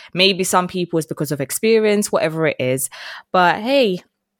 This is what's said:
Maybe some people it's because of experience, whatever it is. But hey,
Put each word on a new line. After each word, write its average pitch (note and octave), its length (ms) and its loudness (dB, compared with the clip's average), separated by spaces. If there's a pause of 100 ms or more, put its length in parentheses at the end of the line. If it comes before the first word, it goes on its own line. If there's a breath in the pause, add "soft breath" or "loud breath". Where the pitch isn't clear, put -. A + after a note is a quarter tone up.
(120)
Maybe F#3 300 2
some F3+ 240 0
people F3 320 -4
it's D#3 80 -4
because D#3 260 -6
of C#3+ 80 -4
experience, G#3+ 680 0
whatever D#3+ 360 0
it - 120 0
is. C3 300 -2 (440 loud breath)
But F3+ 280 4
hey, A#3 380 2 (400)